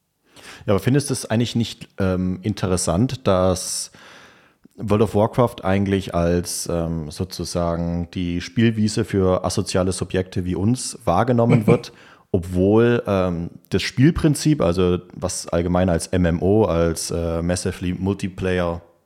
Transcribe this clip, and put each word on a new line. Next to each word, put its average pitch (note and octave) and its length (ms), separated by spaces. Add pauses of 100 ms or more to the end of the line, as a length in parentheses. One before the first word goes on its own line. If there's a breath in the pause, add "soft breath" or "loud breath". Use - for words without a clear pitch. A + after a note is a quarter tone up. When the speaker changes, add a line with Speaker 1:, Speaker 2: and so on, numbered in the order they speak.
(680 loud breath)
Speaker 1:
Ja, G#2+ 60
aber F#2+ 80
findest C3+ 300
du - 20
es - 140
eigentlich A2+ 300
nicht, - 320 (100)
ähm, F#2 440
interessant, G2 840
dass F#2 680 (880 soft breath)
World G#2+ 200
of G2+ 120
Warcraft A2+ 480
eigentlich G2 520
als, F2 580
ähm, E2 380
sozusagen E2+ 1000
die F2 280
Spielwiese A2 640
für F#2 400
asoziale F#2 480
Subjekte F#2 540
wie F2+ 80
uns G#2+ 500
wahrgenommen A#2 600
Speaker 2:
<laughs> - 0
Speaker 1:
wird, A#2 260 (400 soft breath)
obwohl, G2 720
ähm, F#2 440 (180)
das G2 140
Spielprinzip, D3+ 800
also F2+ 340 (180)
was - 340
allgemein F2+ 420
als E2 160
M F2+ 180
M E2 180
O, G#2 220
als, E2 460
äh, E2 320
Massively F2+ 500
Multiplayer F2+ 880 (260)